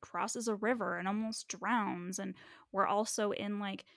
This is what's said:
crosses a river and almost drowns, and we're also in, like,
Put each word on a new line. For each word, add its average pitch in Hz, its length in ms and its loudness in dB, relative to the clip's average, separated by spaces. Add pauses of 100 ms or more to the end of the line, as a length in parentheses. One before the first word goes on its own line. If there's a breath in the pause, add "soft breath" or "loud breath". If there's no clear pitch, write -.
crosses 226 460 -2
a 220 60 2
river 208 440 0
and 180 100 -2
almost 220 400 -2
drowns, 190 720 0
and 190 160 -4 (380 loud breath)
we're 196 140 4
also 208 460 2
in, 208 260 -2
like, 196 260 -6 (120)